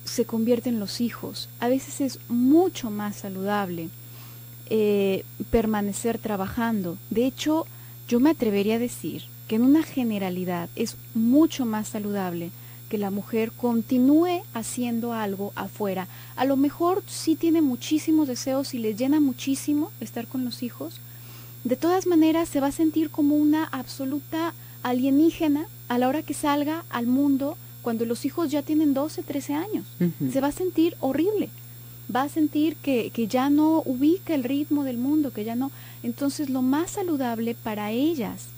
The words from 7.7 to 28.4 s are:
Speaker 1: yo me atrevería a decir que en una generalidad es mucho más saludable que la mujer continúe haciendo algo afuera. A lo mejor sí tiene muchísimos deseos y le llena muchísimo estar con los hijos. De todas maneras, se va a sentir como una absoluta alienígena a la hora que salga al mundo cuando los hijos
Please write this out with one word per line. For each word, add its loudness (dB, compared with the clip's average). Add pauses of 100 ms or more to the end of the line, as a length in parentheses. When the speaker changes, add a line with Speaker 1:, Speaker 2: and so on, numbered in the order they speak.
Speaker 1:
yo 2
me 6
atrevería 2
a 0
decir -6 (240)
que -2
en 4
una 8
generalidad -2
es -4 (200)
mucho 4
más -2
saludable -4 (360)
que -4
la -2
mujer -4
continúe 2 (100)
haciendo -4
algo -4
afuera. -4 (280)
A 0
lo 4
mejor 2
sí -2
tiene 2
muchísimos 2
deseos -2
y -4
le 0
llena 2
muchísimo 0
estar -8
con -4
los -8
hijos. -10 (680)
De 2
todas 2
maneras, 6
se -2
va 2
a 0
sentir 2
como 2
una 4
absoluta -6 (300)
alienígena 4 (240)
a 0
la 4
hora 0
que -6
salga 0
al -2
mundo 2 (240)
cuando -2
los -4
hijos -2